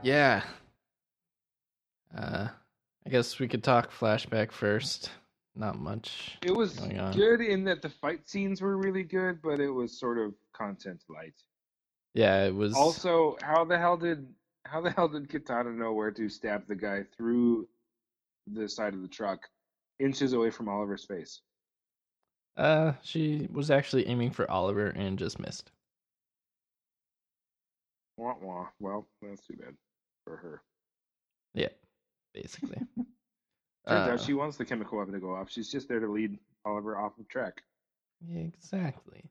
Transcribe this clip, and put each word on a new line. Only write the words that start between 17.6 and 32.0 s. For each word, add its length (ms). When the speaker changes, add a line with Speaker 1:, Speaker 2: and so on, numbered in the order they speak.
Speaker 2:
the 200
side 280
of 80
the 60
truck, 380
inches 340
away 180
from 200
Oliver's 340
face? 380
Speaker 1:
Uh, 360
she 500
was 180
actually 360
aiming 240
for 200
Oliver 380
and 300
just 200
missed. 320
Speaker 2:
Wah, 240
wah. 260
Well, 260
that's 260
too 100
bad 180
for 120
her. 260
Speaker 1:
Yeah, 140